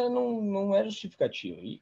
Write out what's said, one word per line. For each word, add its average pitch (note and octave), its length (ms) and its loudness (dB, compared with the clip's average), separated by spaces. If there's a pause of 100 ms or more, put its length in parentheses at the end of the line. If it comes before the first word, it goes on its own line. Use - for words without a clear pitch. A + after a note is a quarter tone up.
(120)
não, A#3+ 300 0
não G3 320 2
é G3+ 100 6
justificativo. B2 760 -4
E F#2 220 -10